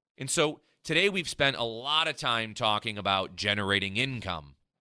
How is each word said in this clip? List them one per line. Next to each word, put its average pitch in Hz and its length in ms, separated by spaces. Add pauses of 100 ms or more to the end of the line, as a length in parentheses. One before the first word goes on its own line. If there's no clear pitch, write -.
(180)
And 135 120
so 151 300 (240)
today 170 240
we've 185 200
spent 139 280
a 117 80
lot 135 420
of 147 100
time 113 380
talking 107 420
about 95 380
generating 98 640
income 98 580 (260)